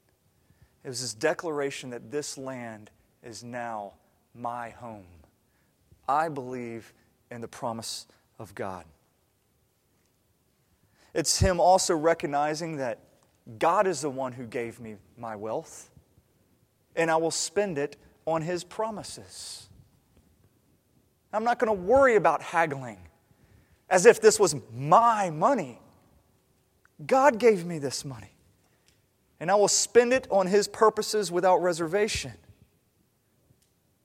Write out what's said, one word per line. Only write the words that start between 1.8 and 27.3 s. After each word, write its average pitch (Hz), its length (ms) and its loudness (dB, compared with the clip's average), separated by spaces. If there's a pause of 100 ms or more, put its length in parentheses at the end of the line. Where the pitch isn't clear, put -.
that 120 220 -14
this 147 260 -8
land 120 540 -14 (320)
is 110 180 -16
now 117 520 -10 (380)
my 120 380 -10
home. 104 360 -18 (1000)
I 151 200 0
believe 123 680 -10 (380)
in 120 80 -14
the 113 80 -12
promise - 580 -10 (320)
of 98 160 -16
God. 92 300 -10 (2250)
It's - 280 0
him 185 180 2
also 180 380 4
recognizing 156 800 -2
that 127 240 -6 (580)
God 185 300 4
is 147 140 -4
the 151 80 -2
one 127 240 -8
who 127 100 -12
gave 117 340 -8
me 110 200 -14 (200)
my 117 160 -12
wealth, 110 560 -10 (1040)
and 160 160 -2
I 160 60 2
will 165 160 0
spend 202 440 -4
it 143 200 -6 (280)
on 160 160 -2
his 170 220 -6
promises. - 1040 -12 (1700)
I'm 220 120 -2
not 240 160 0
gonna 226 120 2
worry 226 440 4
about 156 260 2
haggling 135 560 -4 (880)
as 180 160 4
if 220 160 8
this 214 200 6
was 165 160 2 (180)
my 196 560 4
money. 160 500 -2 (1300)
God 262 320 4